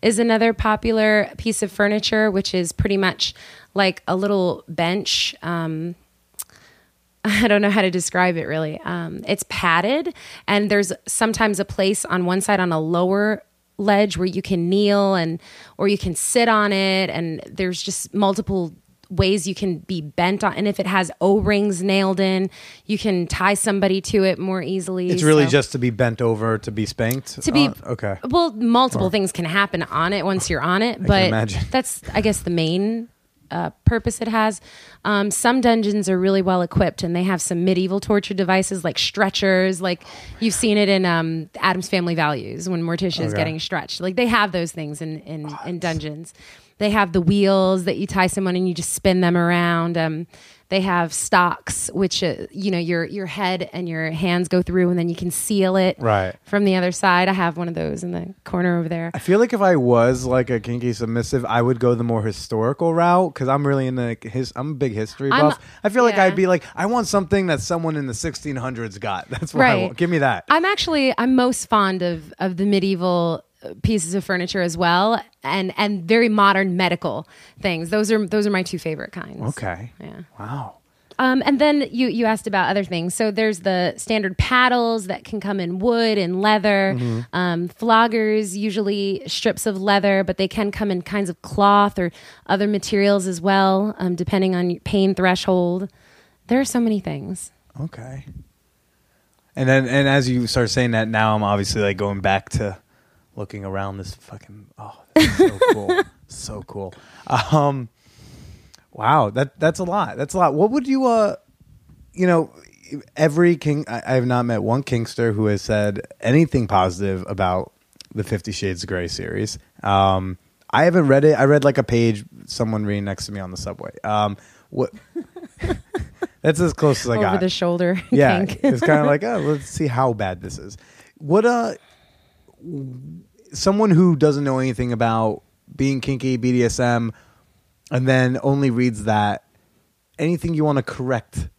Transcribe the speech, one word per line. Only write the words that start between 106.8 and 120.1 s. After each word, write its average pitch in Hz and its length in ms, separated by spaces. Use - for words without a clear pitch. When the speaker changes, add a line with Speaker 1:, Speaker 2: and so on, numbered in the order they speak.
Speaker 2:
Um, 143 360
wow, 120 380
that, 131 300
that's 156 200
a 190 40
lot. 175 340
That's 143 160
a 185 60
lot. 151 160
What 196 160
would 262 160
you, 269 180
uh, 226 300
you 180 140
know, 160 240
every 160 420
king, 147 300
I, 117 180
I 131 100
have 123 100
not 123 200
met 113 180
one 117 200
kinkster 117 500
who 107 120
has 104 160
said 104 400
anything 135 480
positive 95 640
about 92 440
the 107 80
Fifty 104 280
Shades 95 320
of 92 60
Grey 90 180
series. 87 520
Um, 95 540